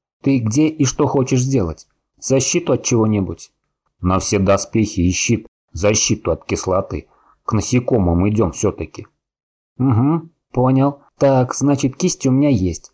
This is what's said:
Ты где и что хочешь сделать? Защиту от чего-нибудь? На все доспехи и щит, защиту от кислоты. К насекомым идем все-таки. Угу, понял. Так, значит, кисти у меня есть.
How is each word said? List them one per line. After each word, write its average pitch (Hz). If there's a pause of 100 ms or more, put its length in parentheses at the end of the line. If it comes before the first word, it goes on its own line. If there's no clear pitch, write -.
(220)
Ты 139
где 120
и 151
что 135
хочешь 127
сделать? 120 (320)
Защиту 135
от 120
чего-нибудь? 107 (480)
На 92
все 101
доспехи 98
и 90
щит, - (260)
защиту 101
от -
кислоты. 92 (360)
К -
насекомым 104
идем 104
все-таки. - (680)
Угу, 139 (240)
понял. 135 (180)
Так, 131
значит, 135
кисти 170
у -
меня 143
есть. 92